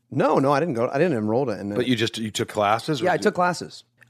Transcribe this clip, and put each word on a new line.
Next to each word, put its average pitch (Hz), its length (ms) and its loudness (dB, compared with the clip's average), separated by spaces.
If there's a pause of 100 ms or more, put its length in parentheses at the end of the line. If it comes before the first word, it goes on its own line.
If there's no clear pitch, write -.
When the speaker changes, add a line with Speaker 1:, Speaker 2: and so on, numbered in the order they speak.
(100)
Speaker 1:
No, 160 280 2
no, 139 140 4
I 139 80 4
didn't 165 140 -2
go. 117 160 0
I 139 80 -2
didn't 160 200 2
enroll 113 320 0
in 101 220 -6
it. - 20 -4
Speaker 2:
But 117 120 -2
you 123 100 2
just, 107 220 -2
you 110 120 -6
took 104 180 -4
classes? 113 540 0
Or - 20 0
Speaker 1:
Yeah, 180 80 2
I - 20 2
Speaker 2:
you 156 60 -2
Speaker 1:
took 208 140 2
classes. 175 500 -2 (260)